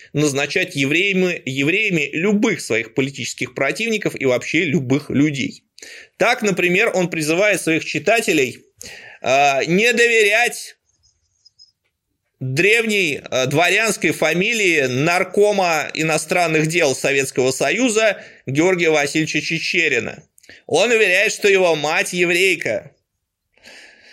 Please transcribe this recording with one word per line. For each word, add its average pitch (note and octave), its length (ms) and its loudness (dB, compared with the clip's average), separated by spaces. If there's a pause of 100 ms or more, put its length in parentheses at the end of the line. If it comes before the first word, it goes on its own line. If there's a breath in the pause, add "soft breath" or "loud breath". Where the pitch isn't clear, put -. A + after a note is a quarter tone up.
(140)
назначать D3 600 -2
евреями, F3+ 720 0
евреями D#3+ 680 0
любых G3+ 480 0
своих - 340 -4
политических C3+ 580 -6
противников G3+ 680 -4
и C3 60 -2
вообще C3 400 0
любых C3+ 460 -2
людей. - 520 -2 (540 loud breath)
Так, A#3+ 240 2
например, F#3 520 2
он F3+ 160 0
призывает E3 520 0
своих D#3+ 240 0
читателей, D#3+ 760 0 (600 loud breath)
э, C3+ 440 2
не A3 280 2
доверять A3+ 840 2 (1600)
древней, F#3+ 840 0
э, B2+ 220 -2
дворянской F3 680 0
фамилии E3+ 760 0
наркома F3 1080 0
иностранных D#3+ 720 0
дел D#3+ 280 0
Советского C3+ 560 0
Союза G#3 680 0 (240 loud breath)
Георгия E3+ 440 2
Васильевича D3+ 520 0
Чичерина. D#3 840 -2 (420 loud breath)
Он G3 260 0
уверяет, G#3 400 2
что - 160 -2
его F#3 280 4
мать D#3+ 380 -2
еврейка. F3 760 0 (1200 loud breath)